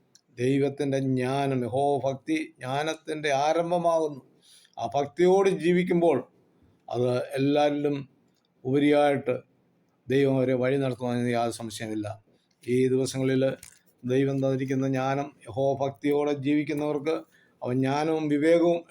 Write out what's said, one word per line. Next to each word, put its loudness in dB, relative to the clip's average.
ദൈവത്തിൻ്റെ 0
ജ്ഞാനം, -2
യഹോഭക്തി -2
ജ്ഞാനത്തിൻ്റെ -4
ആരംഭമാകുന്നു. 0
ആ -4
ഭക്തിയോട് 4
ജീവിക്കുമ്പോൾ 2
അത് 0
എല്ലാവരിലും 0
ഉപരിയായിട്ട് 2
ദൈവം 2
അവരെ 2
വഴി 0
നടത്തുവാൻ -2
യാതൊരു -2
സംശയമില്ല. -10
ഈ 2
ദിവസങ്ങളിൽ 0
ദൈവം 0
തന്നിരിക്കുന്ന -2
ജ്ഞാനം, -2
യഹോഭക്തിയോടെ -2
ജീവിക്കുന്നവർക്ക് -2
അവൻ -2
ജ്ഞാനവും 0
വിവേകവും 2